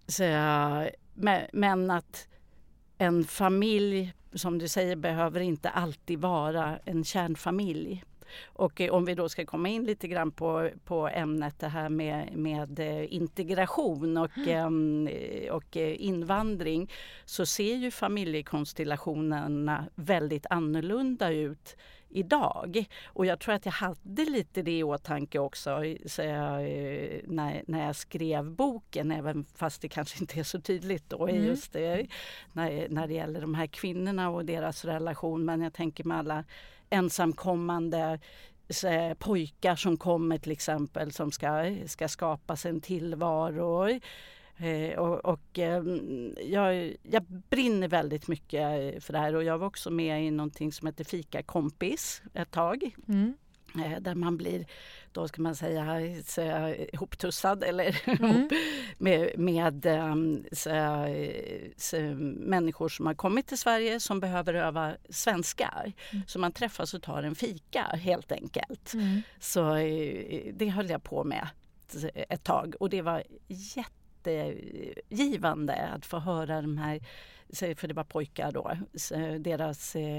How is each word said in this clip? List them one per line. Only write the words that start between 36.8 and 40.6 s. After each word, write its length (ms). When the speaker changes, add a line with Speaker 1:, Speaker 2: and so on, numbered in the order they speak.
Speaker 1:
ensamkommande, 1300
så, 480
pojkar 580
som 200
kommer 420
till 140
exempel, 600